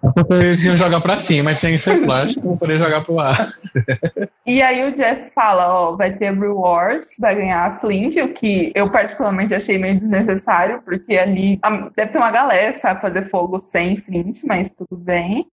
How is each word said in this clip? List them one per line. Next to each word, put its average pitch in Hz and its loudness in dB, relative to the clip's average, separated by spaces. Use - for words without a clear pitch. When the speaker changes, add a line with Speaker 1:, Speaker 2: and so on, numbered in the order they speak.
Speaker 1:
É 131 4
porque 175 4
eles 175 4
iam 180 4
jogar 170 4
pra 185 2
cima, 151 2
mas 147 -2
tem 165 2
que 147 -2
ser 196 4
plástico 143 0
pra 170 -2
poder 156 -2
jogar 156 2
pro 165 -2
ar. 143 0
<laughs> - -20
Speaker 2:
E 247 2
aí 254 0
o 277 -4
Jeff 233 -2
fala: 190 2
ó, 175 0
vai 190 0
ter 196 -2
rewards, 196 0
vai 190 0
ganhar 185 0
a 196 -4
Flint, 208 -2
o - 0
que 190 -2
eu 202 2
particularmente 208 0
achei 202 0
meio 190 0
desnecessário, 202 0
porque 185 -2
ali, 196 2
a, - -2
deve 214 -2
ter 311 0
uma 233 2
galera 220 2
que - -14
sabe 190 -2
fazer 190 -4
fogo 185 -2
sem 180 -2
Flint, 185 -6
mas 190 -2
tudo 185 -14
bem. 180 -4